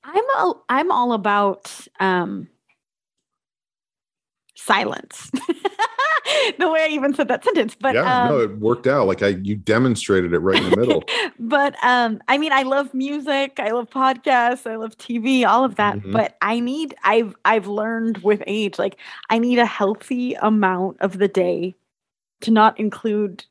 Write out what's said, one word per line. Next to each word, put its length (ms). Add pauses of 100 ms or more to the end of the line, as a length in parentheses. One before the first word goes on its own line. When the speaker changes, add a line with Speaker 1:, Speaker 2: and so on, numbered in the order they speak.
Speaker 1:
I'm 200 (120)
all, 340
I'm 220
all 220
about, 580 (280)
um, 480 (2000)
silence. 800
<laughs> 40 (1200)
The 100
way 140
I 40
even 260
said 160
that 140
sentence, 360
but, 160
Speaker 2:
Yeah, 280
Speaker 1:
um, 60
Speaker 2:
no, 100
it 200
worked 280
out. 200
Like, 160
I, 60
you 260
demonstrated 800
it 60
right 220
in 80
the 80
middle. 260 (180)
Speaker 1:
<laughs> 180
But, 440
um, 440
I 100
mean, 140
I 120
love 300
music, 680
I 120
love 180
podcasts, 800
I 60
love 220
T 200
V, 280
all 180
of 120
that. 220
Speaker 2:
Mm-hmm. 160
Speaker 1:
But 280
I 180
need, 440
I've, 320 (100)
I've 220
learned 520
with 280
age, 320
like, 180 (320)
I 100
need 200
a 60
healthy 680
amount 680
of 180
the 80
day 480 (680)
to 100
not 280
include 720